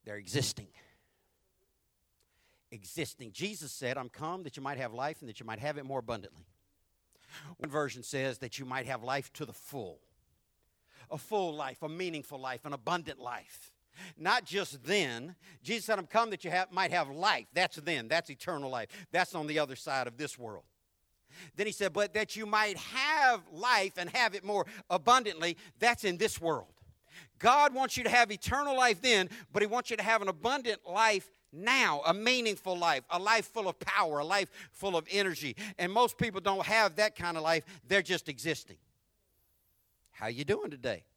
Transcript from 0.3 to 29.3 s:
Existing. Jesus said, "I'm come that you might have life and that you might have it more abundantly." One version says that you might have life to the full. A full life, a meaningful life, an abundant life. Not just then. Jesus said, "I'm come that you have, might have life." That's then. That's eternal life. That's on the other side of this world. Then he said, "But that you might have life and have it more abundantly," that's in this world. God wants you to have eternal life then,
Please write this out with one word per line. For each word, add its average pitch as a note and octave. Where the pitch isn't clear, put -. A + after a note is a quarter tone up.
Existing. A2+
Jesus E3
said, C3
"I'm B2+
come F3
that D3+
you C#3
might C#3
have B2
life C#3
and C#3
that G#2+
you A#2
might A2
have D3
it C#3
more C3
abundantly." G2
One D#3+
version C3+
says C3
that B2
you C3+
might B2+
have B2+
life C3
to D3+
the A2+
full. G#2
A D#3
full F#3
life, C3+
a D#3
meaningful D#3+
life, C3
an C#3+
abundant D3+
life. A#2+
Not G3
just D#3
then. D3
Jesus G3
said, G#3+
"I'm F3
come A3+
that F#3+
you F3
have, F#3
might F#3
have E3+
life." D3+
That's F3
then. D3
That's D#3+
eternal C#3+
life. A#2
That's F3
on D#3
the D3+
other C#3
side C3
of A#2
this C#3+
world. A2
Then G3
he G#3+
said, F#3+
"But G3+
that G#3+
you A3
might G#3+
have C4
life G3
and F3
have A#3
it G3
more G3+
abundantly," F3+
that's A#3
in F3+
this G#3
world. D#3
God C#4
wants C4
you B3+
to A3
have A#3
eternal C4+
life A#3+
then, G#3